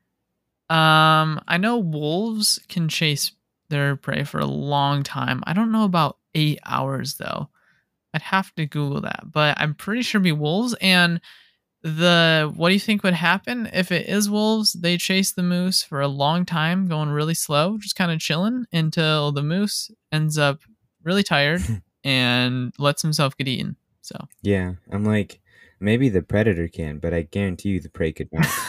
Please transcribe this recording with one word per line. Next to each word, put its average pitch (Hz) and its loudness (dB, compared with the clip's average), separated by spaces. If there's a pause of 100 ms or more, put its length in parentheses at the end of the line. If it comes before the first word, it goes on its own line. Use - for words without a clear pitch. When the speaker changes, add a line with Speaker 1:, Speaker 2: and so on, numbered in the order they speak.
(680)
Speaker 1:
Um, 156 4
I 170 2
know 226 0
wolves 180 -2
can 165 -2
chase 151 0 (360)
their 143 0
prey 143 -4
for 147 -6
a 147 0
long 143 0
time. 131 -4
I - -4
don't 226 2
know 220 2
about 175 0 (160)
eight 151 2
hours, 135 -4
though. - -8 (640)
I'd 156 -4
have 190 -4
to 160 -2
Google 143 -4
that, - -8
but 151 2
I'm 151 -2
pretty 226 -4
sure 226 -2
it'd 190 2
be 175 4
wolves. 170 0
And 175 4 (640)
the, 160 2
what 165 0
do 185 4
you 202 2
think 208 -2
would 180 2
happen 196 -2
if 185 -2
it 175 -2
is 208 0
wolves? 214 2
They 170 0
chase 190 0
the 185 -4
moose 180 0
for 143 -4
a 143 2
long 143 2
time, 170 0
going 151 -2
really 151 0
slow, 160 0
just 208 -8
kinda 170 0
chilling 214 -2
until 156 0
the 151 -2
moose 185 -2 (220)
ends 156 0
up 147 2 (440)
really 185 2
tired 156 2 (200)
Speaker 2:
<laughs> - -18
Speaker 1:
and 127 0
lets 143 0
himself 151 0
get 135 -4
eaten. - -4 (260)
So - -14 (260)
Speaker 2:
Yeah, 92 0 (160)
I'm 101 -2
like, 107 -2 (380)
maybe 117 2
the 95 2
predator 101 2
can, 76 -8
but 85 -4
I 85 0
guarantee 98 -4
you 95 -2
the 80 -10
prey 80 -2
could - -12
not. - 2
Speaker 1:
<laughs> 1077 -6 (120)